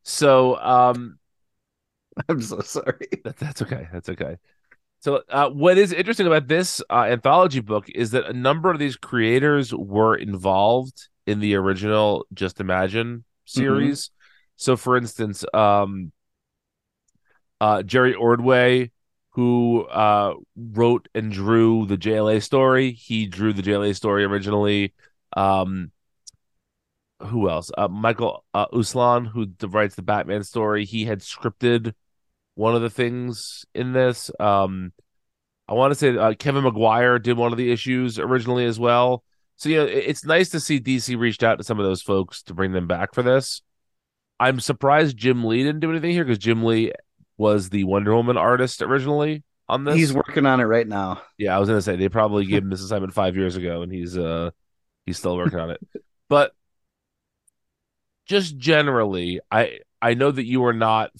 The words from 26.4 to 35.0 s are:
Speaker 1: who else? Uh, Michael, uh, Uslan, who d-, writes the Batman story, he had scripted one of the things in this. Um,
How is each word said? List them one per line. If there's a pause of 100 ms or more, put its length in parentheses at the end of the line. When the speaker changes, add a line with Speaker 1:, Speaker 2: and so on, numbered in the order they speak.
Speaker 1:
who
else?
Uh,
Michael, (100)
uh,
Uslan,
who
d-,
writes
the
Batman
story,
he
had
scripted (600)
one
of
the
things (100)
in
this. (100)
Um, (760)